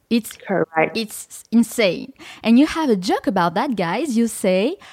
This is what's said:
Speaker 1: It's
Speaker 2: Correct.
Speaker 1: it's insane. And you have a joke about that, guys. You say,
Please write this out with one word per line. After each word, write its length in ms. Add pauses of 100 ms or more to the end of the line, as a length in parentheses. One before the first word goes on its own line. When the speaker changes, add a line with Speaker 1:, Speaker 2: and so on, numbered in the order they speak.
(100)
Speaker 1:
It's 260
Speaker 2:
Correct. 600
Speaker 1:
it's 540
insane. 640 (300)
And 160
you 80
have 220
a 80
joke 300
about 280
that, 220
guys. 400
You 120
say, 480 (160)